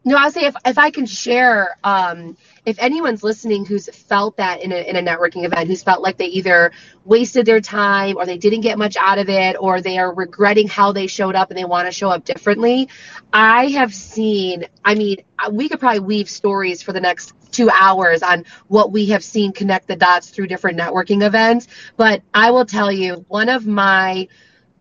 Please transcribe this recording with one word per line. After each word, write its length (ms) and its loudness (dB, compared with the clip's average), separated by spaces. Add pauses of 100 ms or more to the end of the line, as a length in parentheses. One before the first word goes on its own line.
No, 140 2
I'll 140 4
say 160 -2
if, 80 -4 (100)
if 140 0
I 100 6
can 160 -6
share, 760 0
um, 520 -2 (300)
if 140 -2
anyone's 440 -2
listening 420 -4
who's 300 -6
felt 420 -4
that 260 -6
in 80 -8
a, 60 -4 (120)
in 60 -4
a 120 -2
networking 380 -4
event, 220 -4
who's 160 -4
felt 180 2
like 160 -4
they 80 -4
either 460 2 (340)
wasted 400 2
their 160 4
time 560 -2
or 80 -4
they 140 -8
didn't 220 2
get 180 -2
much 180 -2
out 220 2
of 100 -4
it, 300 0
or 200 0
they 200 -6
are 120 0
regretting 560 0
how 240 2
they 140 -4
showed 300 -4
up 160 0
and 80 -10
they 60 -6
wanna 260 -2
show 180 -4
up 160 -2
differently, 640 0 (420)
I 360 6
have 260 0
seen, 720 -4 (180)
I 120 2
mean, 220 -2 (340)
we 180 -4
could 100 -6
probably 200 0
weave 320 -4
stories 500 -4
for 120 -10
the 80 -4
next 320 -4 (180)
two 180 2
hours 540 4
on 220 0 (240)
what 220 4
we 160 0
have 160 0
seen 280 -2
connect 360 -4
the 80 -6
dots 360 2
through 160 -8
different 320 -4
networking 420 -2
events. 460 2 (280)
But 280 2 (100)
I 160 4
will 160 4
tell 260 -2
you, 360 -4
one 220 -2
of 180 -2
my, 600 0 (520)